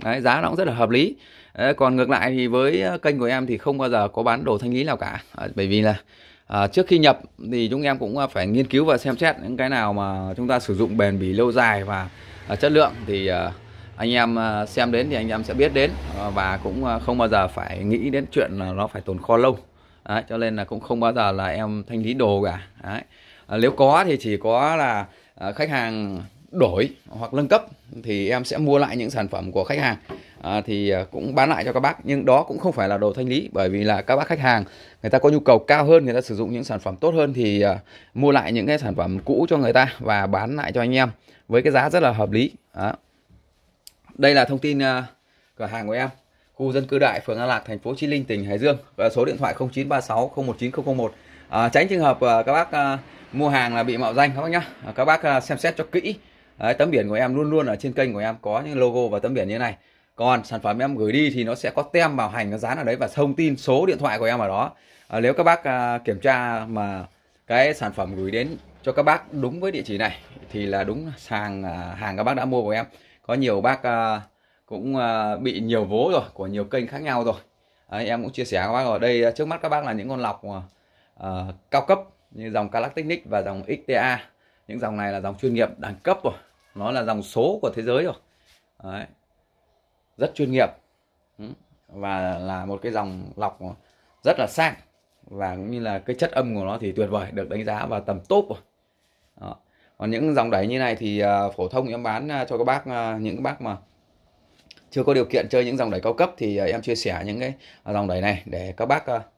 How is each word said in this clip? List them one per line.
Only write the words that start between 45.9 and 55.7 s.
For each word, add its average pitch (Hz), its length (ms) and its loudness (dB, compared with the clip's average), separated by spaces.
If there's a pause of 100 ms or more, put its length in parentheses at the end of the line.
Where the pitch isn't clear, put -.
em, 131 160 -2 (440)
khu 135 180 -4
dân 131 160 0
cư 139 120 0
Đại, 123 200 4
phường 113 200 -6
An 123 80 -2
Lạc, 117 180 -2
thành 107 140 -8
phố 127 160 -6
Chí 147 120 -4
Linh, 143 180 -2
tỉnh 104 200 -4
Hải 104 120 -2
Dương, 117 200 2 (180)
và 113 140 2
số 123 160 2
điện - 120 -2
thoại 131 160 -2
không 131 160 -4
chín 139 200 -4
ba 139 120 0
sáu 120 260 0
không 135 200 -6
một 117 120 -4
chín 123 120 -4
không 135 140 -6
không 135 120 -2
một. 113 160 -2 (360)
À, 117 200 2
tránh 160 180 4
trường 185 140 0
hợp, 139 200 4
à, 117 220 6
các 135 100 2
bác, 165 180 2
à, 139 260 0 (360)
mua 143 160 2
hàng 123 260 2
là 117 80 2
bị 120 140 0
mạo 117 160 0
danh 139 220 4
các 139 60 -6
bác 160 60 -4
nhá. 170 140 0 (240)
À, 107 100 -10
các 135 100 2
bác, 160 180 4
à, 139 160 2
xem 139 180 -4
xét 165 200 -2